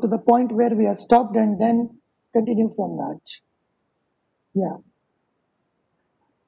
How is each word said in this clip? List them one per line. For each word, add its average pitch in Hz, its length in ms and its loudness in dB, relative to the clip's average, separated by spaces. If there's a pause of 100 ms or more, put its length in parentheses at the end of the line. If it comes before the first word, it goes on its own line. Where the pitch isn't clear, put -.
to 233 40 0
the 214 100 -2
point 240 340 2
where 226 300 0
we 208 60 2
are 202 80 -2
stopped 233 400 2
and 214 260 0
then 233 380 0 (340)
continue 220 420 0
from 175 220 -6
that. 151 220 -8 (1400)
Yeah. 185 220 -2 (1700)